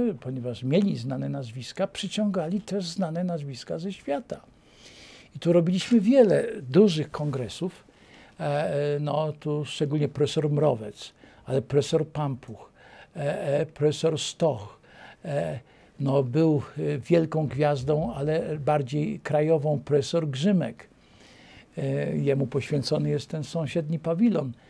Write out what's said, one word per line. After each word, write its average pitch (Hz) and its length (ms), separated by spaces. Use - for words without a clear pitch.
ponieważ 123 440
mieli 160 340
znane 135 320
nazwiska, 135 580
przyciągali 196 760
też 190 240
znane 170 380
nazwiska 160 560
ze 190 140
świata. - 480
I 135 40
tu 170 140
robiliśmy 180 480
wiele 202 460
dużych 156 500
kongresów, 143 720
e, 160 40
e, 147 40
no, 147 400
tu 151 260
szczególnie 147 420
profesor 147 420
Mrowec, 131 640
ale 135 160
profesor 143 460
Pampuch, 135 640
e, 143 440
e, 156 60
profesor 151 540
Stoch, 113 600
e, 151 340
no, 139 240
był, 151 380
e, 147 200
wielką 160 500
gwiazdą, 147 640
ale 151 440
bardziej 147 640
krajową, 151 600
profesor 151 500
Grzymek. 147 580
E, 143 400
jemu 139 300
poświęcony 147 600
jest 147 200
ten 156 140
sąsiedni 160 560
pawilon, 165 520